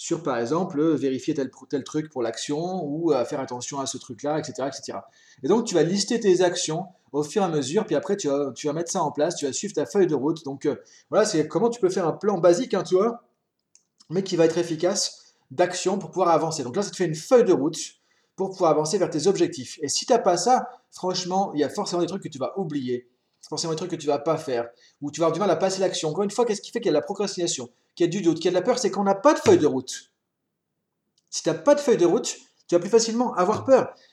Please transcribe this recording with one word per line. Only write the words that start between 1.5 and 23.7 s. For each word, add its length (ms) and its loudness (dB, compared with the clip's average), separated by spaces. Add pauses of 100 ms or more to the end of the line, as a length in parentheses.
tel 140 -4
truc 260 -6
pour 140 -6
l'action 640 -4
ou, 280 0
euh, 120 2
faire 160 -6
attention 400 -8
à 60 -6
ce 120 -8
truc-là, 400 -6
et 60 -6
cetera, 240 -6
et 40 -6
cetera. 380 -12 (320)
Et 60 0
donc, 180 4
tu 80 -4
vas 80 6
lister 380 0
tes 200 4
actions 460 0 (240)
au 140 -2
fur 180 -2
et 20 2
à 40 0
mesure, 360 0
puis 120 -2
après, 200 0
tu 120 -4
vas, 260 0
tu 140 -6
vas 40 0
mettre 200 -6
ça 100 0
en 80 -2
place, 240 -2
tu 100 -6
vas 80 -2
suivre 220 -6
ta 120 -2
feuille 200 4
de 80 0
route. 300 -2
Donc, 220 -8
euh, 100 0 (340)
voilà, 140 4
c'est 240 0
comment 200 0
tu 120 -4
peux 80 4
faire 180 -2
un 60 0
plan 260 -2
basique, 360 4
hein, 100 0
tu 100 0
vois, 300 0 (840)
mais 140 -2
qui 140 -4
va 80 6
être 120 4
efficace 760 -2 (160)
d'action 480 0
pour 140 -10
pouvoir 160 2
avancer. 340 0
Donc 140 -8
là, 60 0
ça 80 -8
te 60 -14
fait 100 0
une 100 -4
feuille 280 4
de 80 4
route 260 0 (580)
pour 140 -6
pouvoir 200 2
avancer 280 2
vers 120 0
tes 160 -4
objectifs. 560 0
Et 60 -4
si 180 -4
t'as 140 4
pas 160 2
ça, 320 2 (240)
franchement, 640 -4
il 60 -2
y 40 2
a 40 0
forcément 340 -4
des 40 2
trucs 160 -8
que 60 -10
tu 100 -14
vas 180 -6
oublier, 520 -6 (400)
forcément 240 -6